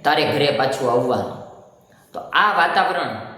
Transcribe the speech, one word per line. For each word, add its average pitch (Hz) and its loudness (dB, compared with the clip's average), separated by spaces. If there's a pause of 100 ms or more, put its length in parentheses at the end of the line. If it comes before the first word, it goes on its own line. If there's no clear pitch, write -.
તારે 151 2
ઘરે 143 0
પાછું 135 0
આવવાનું, 123 0 (760)
તો - -10
આ - 2
વાતાવરણ 175 0 (220)